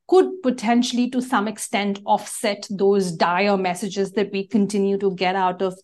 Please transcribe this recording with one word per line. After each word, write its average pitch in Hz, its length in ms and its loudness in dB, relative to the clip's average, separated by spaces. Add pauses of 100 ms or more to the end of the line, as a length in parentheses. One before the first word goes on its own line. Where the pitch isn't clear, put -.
could - 340 4
potentially, 247 680 0
to 254 100 -2
some 214 260 0
extent, 202 600 -4
offset 208 640 -2
those 196 420 2
dire 190 460 2
messages 190 540 -2
that 202 200 -2
we 196 140 -4
continue 196 500 0
to 196 180 0
get 185 220 0
out 185 240 0
of 185 240 -4